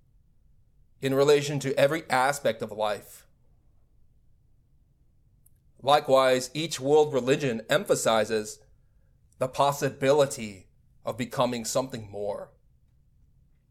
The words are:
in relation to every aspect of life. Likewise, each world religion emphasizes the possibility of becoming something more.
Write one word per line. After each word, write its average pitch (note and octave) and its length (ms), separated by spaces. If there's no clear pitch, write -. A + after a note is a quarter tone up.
in C3 140
relation C#3+ 440
to C#3 180
every C#3 320
aspect B2+ 540
of A2 80
life. G#2 560
Likewise, C3 720
each D#3 240
world C#3+ 340
religion B2+ 560
emphasizes A2+ 920
the B2+ 100
possibility C3+ 1200
of A2+ 100
becoming B2 480
something B2+ 460
more. G2+ 400